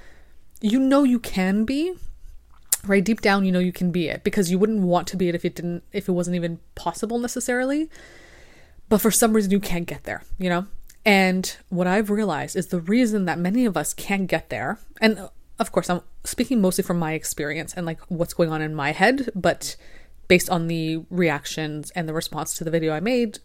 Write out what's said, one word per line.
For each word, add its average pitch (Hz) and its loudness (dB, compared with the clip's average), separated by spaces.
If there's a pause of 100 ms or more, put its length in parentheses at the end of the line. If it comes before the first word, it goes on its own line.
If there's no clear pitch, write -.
(600)
you 220 2
know 277 6
you 247 4
can 190 0
be, 302 -2 (920)
right? 196 4
Deep 220 0
down, 196 2
you 185 2
know 180 2
you 180 0
can 180 -2
be 165 0
it, - -6
because 196 0
you 185 2
wouldn't 214 2
want 175 2
to - -6
be 175 2
it 170 0
if 170 -4
it 175 -4
didn't, 175 -6
if 202 -4
it 190 2
wasn't 175 0
even 170 -2 (160)
possible 220 -4
necessarily. 254 -2 (1000)
But 208 6
for 214 4
some 220 4
reason, 202 4
you 202 4
can't 170 -2
get 139 -10
there, - -10 (120)
you 180 0
know? 175 0 (380)
And 185 4 (120)
what 180 0
I've 202 2
realized 180 -2
is 185 -2
the 180 -2
reason 208 2
that 165 0
many 202 2
of 190 0
us - -2
can't 196 -2
get 165 -2
there, 123 -4 (200)
and 220 2 (300)
of 220 -2
course, - 0
I'm 180 0 (240)
speaking 247 0
mostly 185 4
from 180 -2
my 156 -2
experience 156 -6
and, 175 -6
like, 160 -6
what's 170 -4
going 165 2
on 156 -2
in 156 -4
my 147 -2
head, 233 2
but 175 0 (500)
based 180 4
on 170 0
the 160 -2
reactions 151 -2
and 165 -4
the 156 -4
response 156 -6
to 165 -6
the 160 -4
video 160 2
I 156 -2
made, 233 0